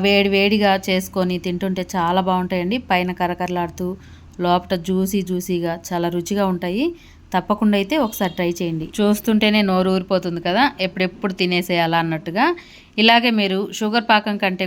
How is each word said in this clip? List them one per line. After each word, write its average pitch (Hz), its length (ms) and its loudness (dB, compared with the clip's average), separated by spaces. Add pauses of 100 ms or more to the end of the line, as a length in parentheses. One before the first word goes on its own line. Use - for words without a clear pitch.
వేడి 202 300 4
వేడిగా 202 380 4 (160)
చేసుకొని 185 560 0
తింటుంటే 185 400 -2 (100)
చాలా 180 360 2
బాగుంటాయండి. 185 480 -2 (100)
పైన 180 220 0 (100)
కరకరలాడుతూ 175 640 -4 (600)
లోపట 185 260 0 (160)
జ్యూసీ 190 400 0
జ్యూసీగా 175 460 -4 (140)
చాలా 170 180 -2 (100)
రుచిగా 196 360 -2
ఉంటాయి. 180 320 -2 (480)
తప్పకుండా 208 460 2
అయితే 196 160 0 (100)
ఒకసారి 196 320 -2
ట్రై 175 200 0
చేయండి. 165 280 -4 (100)
చూస్తుంటేనే 208 720 2
నోరు 185 280 2
ఊరిపోతుంది 180 500 -2
కదా, 190 180 2 (220)
ఎప్పుడెప్పుడు 185 560 -4
తినేసేయాలా 175 640 0
అన్నట్టుగా. 165 420 -2 (560)
ఇలాగే 233 360 6
మీరు 190 220 0 (180)
షుగర్ 220 320 -2
పాకం 208 320 2
కంటే 185 260 -2